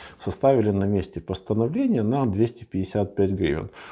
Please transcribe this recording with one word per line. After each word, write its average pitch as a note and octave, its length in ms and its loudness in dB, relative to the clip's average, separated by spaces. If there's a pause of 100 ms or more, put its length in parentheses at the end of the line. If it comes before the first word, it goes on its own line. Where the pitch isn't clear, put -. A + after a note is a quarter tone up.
(200)
составили A2+ 520 2
на G2 120 0
месте G2 380 -2
постановление B2 840 -2
на B2+ 220 0
двести A2 400 0
пятьдесят G2 500 -4
пять G2 160 2
гривен. E2+ 380 -2 (220)